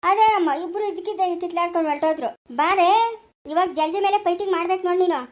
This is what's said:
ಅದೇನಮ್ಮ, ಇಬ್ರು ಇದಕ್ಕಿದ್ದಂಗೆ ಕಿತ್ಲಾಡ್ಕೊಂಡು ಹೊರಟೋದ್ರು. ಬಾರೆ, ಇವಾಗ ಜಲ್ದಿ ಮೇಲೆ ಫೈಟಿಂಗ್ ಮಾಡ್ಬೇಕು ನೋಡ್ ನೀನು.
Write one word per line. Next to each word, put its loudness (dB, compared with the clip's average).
ಅದೇನಮ್ಮ, 4
ಇಬ್ರು -4
ಇದಕ್ಕಿದ್ದಂಗೆ -4
ಕಿತ್ಲಾಡ್ಕೊಂಡು -2
ಹೊರಟೋದ್ರು. -4
ಬಾರೆ, 2
ಇವಾಗ 0
ಜಲ್ದಿ 0
ಮೇಲೆ 2
ಫೈಟಿಂಗ್ -2
ಮಾಡ್ಬೇಕು -2
ನೋಡ್ 0
ನೀನು. 0